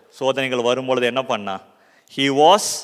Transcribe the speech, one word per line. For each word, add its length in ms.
சோதனைகள் 520
வரும்பொழுது 440
என்ன 160
பண்ணான்? 400
He 140
was 320